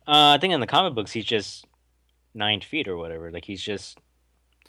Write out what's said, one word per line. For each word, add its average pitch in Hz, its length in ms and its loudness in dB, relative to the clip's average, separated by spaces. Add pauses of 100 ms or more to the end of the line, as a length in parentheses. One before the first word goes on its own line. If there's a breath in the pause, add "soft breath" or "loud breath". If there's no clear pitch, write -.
Uh, 147 280 8
I 151 40 6
think 180 140 0
in 151 80 2
the 113 60 -2
comic 165 280 2
books, 110 180 -4
he's 110 120 -6
just - 420 -4 (680)
nine 104 280 -2
feet 147 260 -6
or 95 100 -6
whatever. 82 340 -10
Like, 85 140 -12
he's 98 180 -10
just - 360 -10 (720)